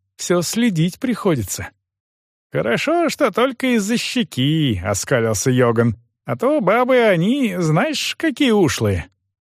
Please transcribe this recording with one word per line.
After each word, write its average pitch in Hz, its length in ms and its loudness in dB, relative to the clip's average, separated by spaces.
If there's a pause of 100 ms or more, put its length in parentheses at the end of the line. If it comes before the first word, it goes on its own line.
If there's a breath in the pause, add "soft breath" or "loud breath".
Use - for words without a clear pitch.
(160)
Всё 175 260 0
следить 180 560 0
приходится». 180 720 -2 (840)
«Хорошо, 269 560 0
что 240 220 0
только 247 460 0
из-за 214 200 0
щеки», 147 880 -2
оскалился 113 680 0
Йоган. 117 460 2 (280)
«А 123 120 -6
то 285 240 0
бабы, 247 380 2
они, 214 600 2
знаешь, 175 580 -2
какие 285 340 0
ушлые». 120 580 0 (520)